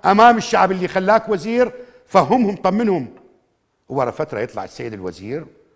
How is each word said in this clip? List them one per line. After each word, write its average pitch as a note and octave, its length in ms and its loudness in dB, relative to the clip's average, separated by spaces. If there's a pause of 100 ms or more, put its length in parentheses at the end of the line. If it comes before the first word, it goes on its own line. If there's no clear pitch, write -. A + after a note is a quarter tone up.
أمام A3 320 6
الشعب F#3+ 360 0
اللي F3+ 160 -4
خلاك G#3 400 0
وزير، A3+ 440 -2 (340)
فهمهم، G3 500 2
طمنهم. F#3+ 520 -2 (800)
ورا C3 220 -2
فترة C3 300 -8
يطلع G#2+ 240 -8
السيد A#2 280 -14
الوزير G2 540 -12 (300)